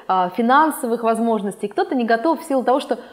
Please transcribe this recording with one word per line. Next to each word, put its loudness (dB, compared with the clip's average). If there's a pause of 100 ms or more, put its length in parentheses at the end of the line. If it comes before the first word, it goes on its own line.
а, 2
финансовых 2
возможностей, -2
кто-то -4
не 0
готов 0
в -14
силу -2
того, 2
что, -4 (140)